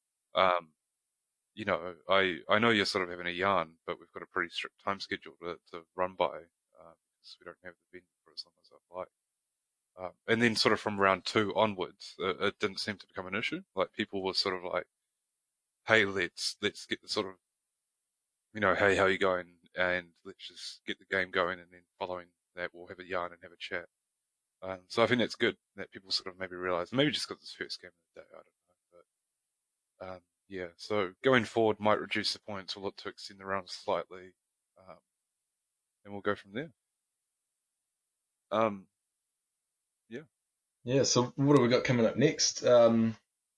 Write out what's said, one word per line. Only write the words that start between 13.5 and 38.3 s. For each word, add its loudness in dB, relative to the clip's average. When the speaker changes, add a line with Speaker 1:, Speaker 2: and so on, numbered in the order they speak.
Speaker 1:
Like, 0
people -6
were -2
sort 0
of -10
like, -4
"Hey, 6
let's, -4
let's -4
get -6
the -20
sort -4
of, -14
you -8
know, 6
'Hey, 4
how 4
you 2
going?' 0
and -2
let's -16
just -16
get -6
the -4
game -2
going, 0
and -20
then -20
following -8
that, -8
we'll -18
have -14
a -16
yarn -4
and -20
have -20
a -20
chat." -8
Um, -8
so 0
I 8
think 2
that's -2
good 0
that -14
people -12
sort -6
of -20
maybe -10
realise, -2
maybe 2
just -4
'cause -12
it's -18
first -10
game -20
of -20
the -18
day, -20
I -20
don't -20
know. -20
But, -12
um, -14
yeah, -10
so -2
going 4
forward 2
might 4
reduce -4
the -10
points, -12
we'll -12
look -8
to -12
extend -16
the -14
round -4
slightly, -6
um, -20
and -16
we'll -10
go 0
from -20
there. -10